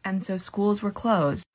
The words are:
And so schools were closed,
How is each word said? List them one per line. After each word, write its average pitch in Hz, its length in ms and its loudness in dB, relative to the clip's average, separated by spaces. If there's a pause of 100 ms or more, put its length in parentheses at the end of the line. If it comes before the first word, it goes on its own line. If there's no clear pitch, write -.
And 190 160 -2
so 185 180 -4
schools 208 440 0
were 202 80 -2
closed, 180 540 2 (100)